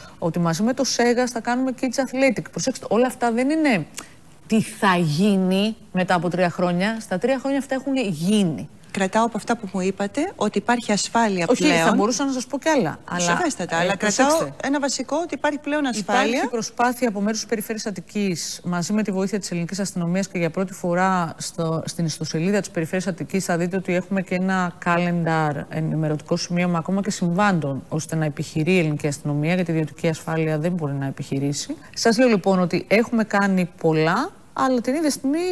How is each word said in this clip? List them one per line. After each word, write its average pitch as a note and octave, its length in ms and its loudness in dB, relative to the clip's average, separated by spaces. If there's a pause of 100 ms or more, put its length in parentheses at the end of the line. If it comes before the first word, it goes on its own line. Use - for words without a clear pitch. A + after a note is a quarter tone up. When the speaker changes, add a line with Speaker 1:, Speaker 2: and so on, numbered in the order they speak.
(180)
Speaker 1:
Ότι E3+ 200 -2
μαζί E3 240 2
με A#3 120 2
το C4 100 0
Σέγας A#3+ 460 2
θα A#3 100 -6
κάνουμε B3 400 -2
kids - 40 -2
athletic. B3+ 640 0
Προσέξτε, - 380 -4
όλα A#3 180 4
αυτά A#3+ 260 -2
δεν B3+ 180 2
είναι C#4+ 360 2 (600)
τι G#3+ 160 4
θα F#3+ 340 2
γίνει F#3+ 800 2 (160)
μετά F#3 220 2
από F3 140 2
τρία F3 220 2
χρόνια. F3+ 500 0
Στα F#3 180 -4
τρία C4 200 0
χρόνια C#4 200 -2
αυτά C4+ 160 -4
έχουν C4+ 220 -2
γίνει. F#3+ 720 0 (220)
Speaker 2:
Κρατάω G3 340 2
από A3 120 -2
αυτά A3+ 200 -2
που G3+ 160 -8
μου F#3+ 80 -4
είπατε G3+ 560 -2
ότι G#3 220 -2
υπάρχει G#3+ 340 0
ασφάλεια G3+ 560 0
Speaker 1:
Όχι, B3 140 2
Speaker 2:
πλέον. D4+ 240 4
Speaker 1:
θα - 80 4
μπορούσα A#3+ 300 2
να C4+ 80 0
σας B3 140 -4
πω C#4+ 120 -6
κι D#4+ 100 -4
άλλα, G3+ 360 2
αλλά, F3 160 -4
Speaker 2:
Σαφέστατα, F3 560 0
Speaker 1:
ε, E3 40 2
Speaker 2:
αλλά F#3 160 2
Speaker 1:
προσέξτε. C4 380 4
Speaker 2:
κρατάω C4 180 0 (100)
ένα C#4 180 0
βασικό C#4 420 -2
ότι D#4+ 120 -6
υπάρχει D4 240 0
πλέον D4 280 -2
ασφάλεια. G#3+ 420 0
Speaker 1:
Υπάρχει B3+ 200 0
προσπάθεια B3 600 0
από G3+ 120 -2
μέρους A3 180 0
της - 100 -8
Περιφέρειας A3 380 -4
Αττικής, F#3+ 800 -4
μαζί F3 280 0
με G#3+ 100 2
τη G#3 100 -2
βοήθεια F#3+ 260 0
της - 120 -8
Ελληνικής E3+ 300 -4
Αστυνομίας F#3 480 -2
και F#3+ 100 -6
για E3 120 0
πρώτη F#3+ 220 -2
φορά F3+ 640 0
στο, D#3+ 500 -4
στην - 180 -4
ιστοσελίδα E3 560 0
της - 100 -6
Περιφέρειας F3 360 -2
Αττικής F3+ 380 -2
θα F3 120 0
δείτε F3 200 0
ότι F3+ 180 -2
έχουμε F#3 280 0
και F#3 120 -4
ένα F#3 380 0 (120)
calendar, E3+ 680 2 (160)
ενημερωτικό D#3 680 -2
σημείωμα F3 420 0
ακόμα F#3 240 0
και G#3 80 -4
συμβάντων, E3+ 800 2
ώστε D#3+ 280 -4
να D#3+ 80 0
επιχειρεί D#3 480 -2
η F#3 60 4
Ελληνική D3+ 280 0
Αστυνομία, D3 480 -2
γιατί F3 160 0
η E3 40 0
ιδιωτική D#3+ 340 -2
ασφάλεια D#3+ 500 -2
δεν E3+ 140 0
μπορεί D#3 200 -2
να C#3 140 -2
επιχειρήσει. C#3+ 680 -4 (180)
Σας A3+ 240 2
λέω B3+ 100 6
λοιπόν G3 320 2
ότι F3 280 0
έχουμε A3 360 2
κάνει G3 460 0 (100)
πολλά, E3 500 2 (260)
αλλά C4 240 2
την B3+ 140 -2
ίδια D#4 160 0
στιγμή, C4+ 280 -2 (140)